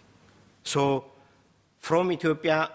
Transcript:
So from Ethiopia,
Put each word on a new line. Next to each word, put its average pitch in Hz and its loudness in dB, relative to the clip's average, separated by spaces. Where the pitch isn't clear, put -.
So 139 0
from 180 0
Ethiopia, 156 0